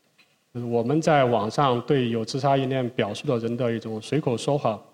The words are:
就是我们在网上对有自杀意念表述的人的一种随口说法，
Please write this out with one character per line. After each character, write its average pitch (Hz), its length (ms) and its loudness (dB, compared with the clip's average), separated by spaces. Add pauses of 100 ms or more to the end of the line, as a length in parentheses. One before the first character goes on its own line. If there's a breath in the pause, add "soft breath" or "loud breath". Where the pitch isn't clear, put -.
(540)
就 120 60 -8
是 120 60 -6
我 117 140 0
们 139 220 2
在 147 220 4
网 110 260 2
上 127 300 2
对 127 300 0
有 113 140 -2
自 135 140 -6
杀 139 180 2
意 135 100 0
念 131 240 -2
表 104 220 -2
述 104 140 -10
的 131 120 0
人 117 180 -4
的 120 160 0
一 110 80 -4
种 110 200 -8
随 - 200 -2
口 131 160 0
说 143 200 0
法， 113 240 -2 (140)